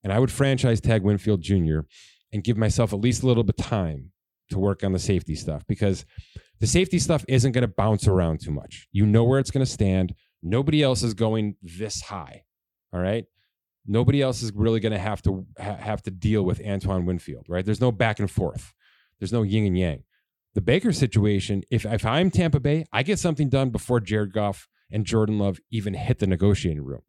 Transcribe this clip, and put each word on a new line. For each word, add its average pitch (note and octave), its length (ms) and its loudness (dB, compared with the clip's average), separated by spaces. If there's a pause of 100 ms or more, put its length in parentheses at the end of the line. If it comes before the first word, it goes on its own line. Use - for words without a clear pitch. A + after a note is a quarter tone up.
And G2 100 -2
I A2 60 2
would C3 120 2
franchise C3 480 0
tag A2 240 2
Winfield G2+ 380 2
Junior D#2+ 440 0 (460)
and G#2 120 -6
give A#2 140 0
myself A2 360 2
at G2 80 -4
least A#2+ 220 0
a C3 40 2
little A#2 160 4
bit - 160 0
of - 60 -4
time E2 460 -4 (380)
to F#2+ 100 -4
work G2 240 0
on F#2+ 100 0
the F2+ 60 0
safety E2+ 360 -2
stuff, D2+ 320 -8
because G2+ 380 -2 (540)
the - 80 0
safety F3+ 320 2
stuff D#3 280 0
isn't C3 240 4
gonna A#2+ 160 0
bounce G#2 400 0
around F2 320 2
too D#2+ 120 -8
much. - 400 -10
You G2+ 140 2
know A2 180 6
where C3 160 4
it's C3 120 -4
gonna C3+ 140 0
stand. F#2 480 0 (280)
Nobody C#3 400 2
else C3 220 2
is A2+ 100 0
going G#2+ 480 0
this F#2 400 -10
high, D2+ 420 -14 (500)
all F2+ 80 -4
right? G#2 240 -2 (600)
Nobody B2 360 4
else B2 200 -2
is A2+ 120 -6
really A2 260 2
gonna G#2+ 200 -2
have G2+ 240 -6
to F#2+ 220 -2 (120)
ha-, G2 180 -8
have G#2 280 -8
to G#2 80 -8
deal G#2 320 0
with F2+ 220 -4
Antoine F#2+ 400 -2
Winfield, F2 440 -6
right? F2+ 160 -4
There's G#2 160 -2
no B2 100 4
back G#2+ 280 -2
and G2+ 120 -2
forth. - 420 -6 (460)
There's F#2+ 140 -6
no A#2 100 2
yin G#2 220 2
and F#2 120 2
yang. E2+ 260 -2 (500)
The A2 80 0
Baker F3+ 300 2
situation, G#2 800 0
if, A#2 140 0
if G#2+ 200 -2
I'm D#3 240 2
Tampa D#3+ 300 2
Bay, D3 320 0
I A#2+ 120 0
get F#3 160 0
something D3+ 280 0
done C3+ 220 2
before A#2 320 0
Jared G#2 320 -2
Goff G#2 340 -4 (240)
and G#2+ 140 -2
Jordan G#2+ 340 2
Love G2 200 0 (120)
even G#2 220 -4
hit G#2+ 260 -2
the G2+ 80 2
negotiating F2+ 560 0
room. C2 240 -10